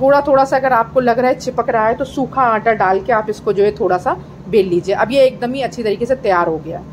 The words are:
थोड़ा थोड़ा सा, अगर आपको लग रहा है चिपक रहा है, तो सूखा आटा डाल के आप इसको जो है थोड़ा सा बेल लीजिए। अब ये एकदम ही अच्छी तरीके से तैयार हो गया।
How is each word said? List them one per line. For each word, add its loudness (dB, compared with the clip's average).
थोड़ा 4
थोड़ा 4
सा, -2
अगर 2
आपको 0
लग 2
रहा 2
है -2
चिपक -4
रहा 2
है, 0
तो -6
सूखा -4
आटा 2
डाल 0
के 0
आप 0
इसको -4
जो 2
है 2
थोड़ा 0
सा -2
बेल 2
लीजिए। -2
अब -2
ये 4
एकदम 0
ही -4
अच्छी -6
तरीके -2
से 0
तैयार 0
हो -2
गया। -10